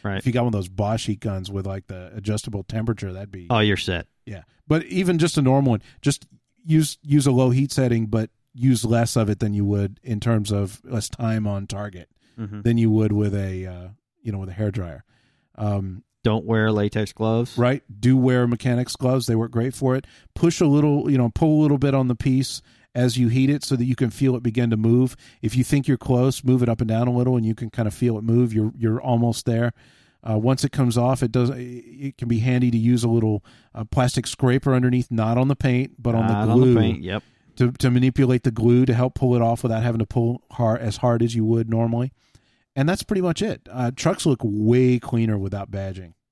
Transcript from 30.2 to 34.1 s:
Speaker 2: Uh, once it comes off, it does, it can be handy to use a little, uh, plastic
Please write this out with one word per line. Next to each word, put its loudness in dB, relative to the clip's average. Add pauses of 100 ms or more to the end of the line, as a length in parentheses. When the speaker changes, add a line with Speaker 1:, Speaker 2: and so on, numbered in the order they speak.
Speaker 2:
Uh, -2
once 2
it -2
comes 0
off, 2
it 0
does, 2
it -12
can -8
be 2
handy 2
to 2
use 4
a 0
little, 2 (320)
uh, -10
plastic -2